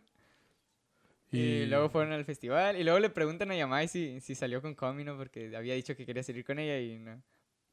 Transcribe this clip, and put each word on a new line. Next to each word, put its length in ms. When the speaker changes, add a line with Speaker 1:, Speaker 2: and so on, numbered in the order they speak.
Speaker 1:
Y 80
Speaker 2:
Y 280
Speaker 1:
luego 220
fueron 240
al 120
festival 520
y 60
luego 160
le 120
preguntan 400
a 40
Yamai 340
si, 320
si 140
salió 280
con 100
Komi, 300
¿no? 140
Porque 380
había 200
dicho 200
que 100
quería 180
salir 220
con 120
ella 220
y 180
no. 240